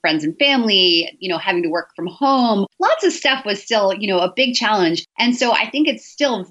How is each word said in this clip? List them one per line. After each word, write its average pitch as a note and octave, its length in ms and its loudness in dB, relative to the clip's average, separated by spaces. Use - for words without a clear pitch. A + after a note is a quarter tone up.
friends D#3 240 -2
and D#3+ 140 -4
family, G3+ 800 2
you F#3 100 -10
know, E3+ 100 -2
having F3 260 -2
to E3 40 -2
work E3+ 260 -4
from E3+ 120 -8
home. A#3 600 0
Lots C5 260 0
of E4+ 80 2
stuff C4+ 320 -2
was G3+ 160 -4
still, G3+ 320 0
you G3+ 140 -6
know, F#3+ 140 0
a F#3 140 0
big B3+ 200 0
challenge. G3 500 0
And A#3+ 180 2
so A#3+ 160 0
I A3 160 0
think D4+ 200 0
it's A3+ 180 -4
still A#3 440 -2